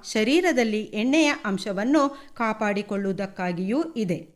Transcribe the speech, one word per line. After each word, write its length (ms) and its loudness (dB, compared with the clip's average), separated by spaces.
ಶರೀರದಲ್ಲಿ 680 2
ಎಣ್ಣೆಯ 400 4
ಅಂಶವನ್ನು 640 2
ಕಾಪಾಡಿಕೊಳ್ಳುವುದಕ್ಕಾಗಿಯೂ 1400 -2
ಇದೆ. 240 -2